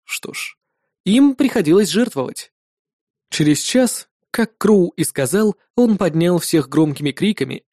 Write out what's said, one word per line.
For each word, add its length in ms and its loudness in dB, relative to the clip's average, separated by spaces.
что 300 -12
ж, 240 -12
им 300 4
приходилось 540 2
жертвовать. 640 -4
Через 300 0
час, 480 -2
как 260 -4
Кроу 320 4
и 140 -6
сказал, 520 -2
он 220 2
поднял 420 0
всех 300 -2
громкими 420 0
криками 600 -4